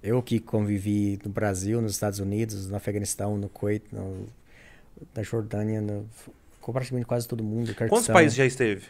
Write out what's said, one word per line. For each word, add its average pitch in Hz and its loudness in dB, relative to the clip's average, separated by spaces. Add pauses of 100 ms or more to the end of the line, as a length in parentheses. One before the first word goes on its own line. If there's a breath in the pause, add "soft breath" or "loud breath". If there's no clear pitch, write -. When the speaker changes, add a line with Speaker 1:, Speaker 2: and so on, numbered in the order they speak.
Speaker 1:
eu 120 2
que 117 0
convivi 104 0
no 104 -4
Brasil, 101 0
nos 107 0
Estados 101 -2
Unidos, 101 -2
no 101 -4
Afeganistão, 101 -2
no 101 -4
Kuwait, 104 -2
no, 95 -8 (880 soft breath)
na 110 -4
Jordânia, 107 -2
no, 104 -4 (540)
com 120 -8
praticamente 123 -2
quase 120 -2
todo 113 -4
mundo, 110 -2
Speaker 2:
Quantos - -10 (120)
Speaker 1:
Kirguistão. 226 4
Speaker 2:
países 156 8
já 135 6
esteve? 110 2